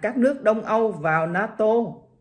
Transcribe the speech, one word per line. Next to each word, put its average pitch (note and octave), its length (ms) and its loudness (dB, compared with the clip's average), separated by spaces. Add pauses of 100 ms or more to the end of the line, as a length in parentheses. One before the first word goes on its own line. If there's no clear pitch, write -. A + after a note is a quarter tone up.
các G#3 140 -4
nước C4+ 260 2
Đông G#3+ 200 2
Âu A3 300 0
vào D#3+ 340 0
nato G#3+ 480 0 (460)